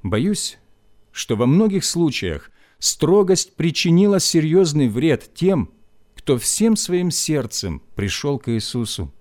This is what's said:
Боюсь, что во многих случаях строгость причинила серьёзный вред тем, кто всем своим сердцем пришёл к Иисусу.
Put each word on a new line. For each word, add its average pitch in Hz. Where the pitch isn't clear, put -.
Боюсь, 117
что -
во 120
многих 190
случаях 120
строгость 185
причинила 175
серьёзный 156
вред 123
тем, 170
кто -
всем 220
своим 180
сердцем 110
пришёл 117
к 117
Иисусу. 110